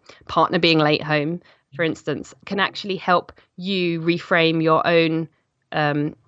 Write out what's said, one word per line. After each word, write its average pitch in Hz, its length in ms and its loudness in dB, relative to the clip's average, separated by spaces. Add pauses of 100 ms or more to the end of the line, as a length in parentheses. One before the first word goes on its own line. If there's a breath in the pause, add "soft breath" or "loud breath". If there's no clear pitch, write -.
(280 loud breath)
partner 170 300 0
being 165 200 4
late 151 240 2
home, 151 400 -2 (340 soft breath)
for 165 80 -2
instance, - 480 -6 (140)
can 196 120 -6
actually 196 380 -4
help - 360 0 (240 soft breath)
you 180 440 -2
reframe 165 640 0
your 160 240 2
own, 165 420 2 (440)
um, 147 440 -2 (120)